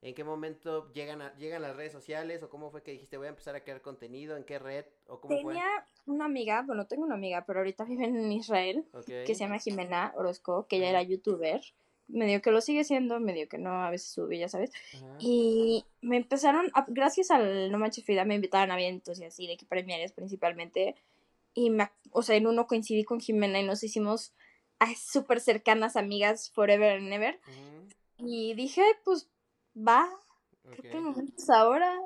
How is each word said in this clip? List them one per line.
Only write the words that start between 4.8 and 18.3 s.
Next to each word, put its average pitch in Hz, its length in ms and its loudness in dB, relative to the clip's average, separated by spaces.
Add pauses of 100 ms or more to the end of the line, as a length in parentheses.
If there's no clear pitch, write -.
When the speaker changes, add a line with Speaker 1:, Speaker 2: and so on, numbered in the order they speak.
Speaker 1:
o - 160 -16
cómo 285 180 -4
fue? 311 140 -8
Speaker 2:
Tenía 349 120 -4 (380)
una 294 220 -4
amiga, 240 400 -2
bueno, 214 200 -6
tengo 294 180 -4
una 294 100 -4
amiga, 185 320 -6
pero 190 140 -2
ahorita 190 240 -4
vive 247 200 -4
en 226 260 0
Israel, 214 640 0
Speaker 1:
Ok. 120 140 -16
Speaker 2:
que 127 280 -4
se 202 100 -6
llama 202 140 -4
Jimena 185 560 -4
Orozco, 180 520 -4
que 202 100 -2
ella 185 140 2
Speaker 1:
Ajá. 185 100 4
Speaker 2:
era - 80 0
youtuber, 185 540 -2 (460)
medio 208 340 0
que 233 80 4
lo 220 100 6
sigue 294 240 0
siendo, 254 360 0
medio 175 280 -4
que - 100 -12
no, 185 260 -4
a 175 60 -2
veces 180 200 -8
sube, 170 280 -6
ya 170 120 -4
sabes, 196 200 -4 (240)
Speaker 1:
Ajá. - 240 -18
Speaker 2:
y 226 680 2 (160)
me 240 160 2
empezaron 285 560 2
a, 277 140 6
gracias 294 420 2
al 196 420 4
No 208 60 0
Manches 220 260 -2
Frida, 196 220 2
me 208 80 2